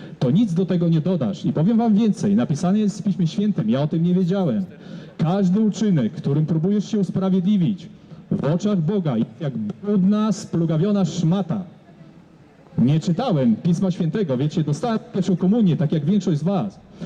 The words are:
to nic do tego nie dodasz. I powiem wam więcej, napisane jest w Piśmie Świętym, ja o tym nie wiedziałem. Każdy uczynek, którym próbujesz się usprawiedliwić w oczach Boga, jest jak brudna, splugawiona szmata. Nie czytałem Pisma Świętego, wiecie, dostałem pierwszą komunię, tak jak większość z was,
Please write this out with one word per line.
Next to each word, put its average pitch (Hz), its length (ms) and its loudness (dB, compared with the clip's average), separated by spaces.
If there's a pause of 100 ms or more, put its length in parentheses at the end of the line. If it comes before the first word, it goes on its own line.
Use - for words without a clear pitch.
(200)
to 123 120 2
nic 190 220 2
do 185 120 0
tego 175 240 0
nie 160 120 4
dodasz. 143 440 -2
I - 80 0
powiem 208 240 2
wam 226 180 4
więcej, 196 400 2
napisane 165 440 0
jest 208 200 -2
w - 40 -12
Piśmie 185 240 0
Świętym, 185 420 0
ja 131 120 0
o 151 60 0
tym 165 160 -2
nie 180 100 2
wiedziałem. 175 520 0 (520)
Każdy 185 420 2
uczynek, 190 540 2
którym 147 320 0
próbujesz 185 460 0
się 214 80 0
usprawiedliwić 185 920 0 (420)
w - 120 -2
oczach 180 380 0
Boga, 156 360 0
jest - 240 -6
jak 131 160 -6
brudna, 202 720 0
splugawiona 170 760 0
szmata. 160 580 -2 (1120)
Nie 139 220 2
czytałem 156 560 2
Pisma 180 360 0
Świętego, 165 460 -2
wiecie, 151 260 -2
dostałem 214 360 -2 (140)
pierwszą 185 240 0
komunię, 190 400 2
tak 147 140 0
jak 151 140 -2
większość 180 340 0
z 151 40 -4
was, 160 360 -2 (260)